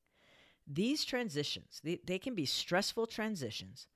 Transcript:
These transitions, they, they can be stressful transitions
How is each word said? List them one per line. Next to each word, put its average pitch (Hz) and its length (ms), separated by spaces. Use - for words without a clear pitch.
These 208 360
transitions, 147 800
they, 160 220
they 185 140
can 262 160
be 156 100
stressful 202 640
transitions 156 880